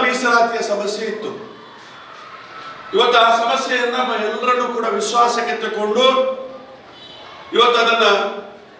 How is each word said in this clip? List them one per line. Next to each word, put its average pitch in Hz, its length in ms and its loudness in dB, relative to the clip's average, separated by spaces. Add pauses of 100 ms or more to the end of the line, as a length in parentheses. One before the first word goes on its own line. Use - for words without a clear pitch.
ಮೀಸಲಾತಿಯ 233 600 2
ಸಮಸ್ಯೆ 202 440 -4
ಇತ್ತು. - 240 -8 (1600)
ಇವತ್ತು 240 260 4
ಆ 226 180 6
ಸಮಸ್ಯೆಯನ್ನ 247 600 0
ಮ-, 233 260 -2
ಎಲ್ಲರನ್ನೂ 247 460 0
ಕೂಡ 233 180 -4
ವಿಶ್ವಾಸಕ್ಕೆ 214 720 0
ತಕೊಂಡು 214 500 0 (1500)
ಇವತ್ತು 233 280 4
ಅದನ್ನ, 226 260 2 (720)